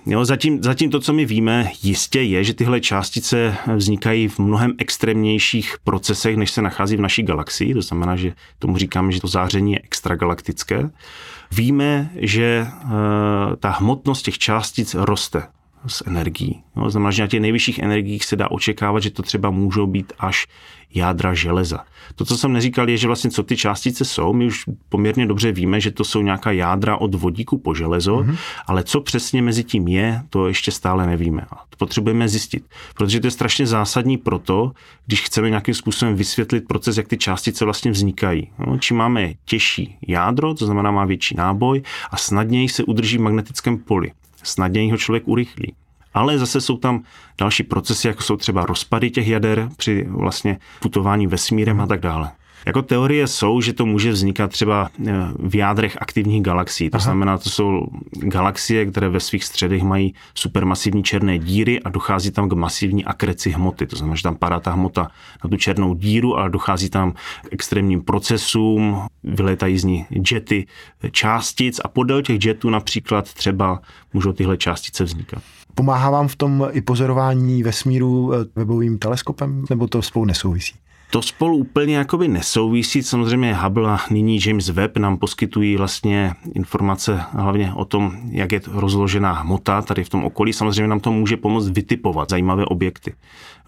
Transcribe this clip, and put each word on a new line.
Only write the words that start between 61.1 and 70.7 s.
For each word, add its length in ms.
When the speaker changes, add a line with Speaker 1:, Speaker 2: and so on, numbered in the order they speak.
Speaker 1:
díry 420
a 80
dochází 420
tam 180
k 40
masivní 520
akreci 460
hmoty. 360
To 80
znamená, 200
že 80
tam 120
padá 240
ta 120
hmota 360
na 60
tu 80
černou 360
díru 440
a 100
dochází 420
tam 220
k 400
extrémním 500
procesům, 1000
vylétají 540
z 60
ní 220
jety 360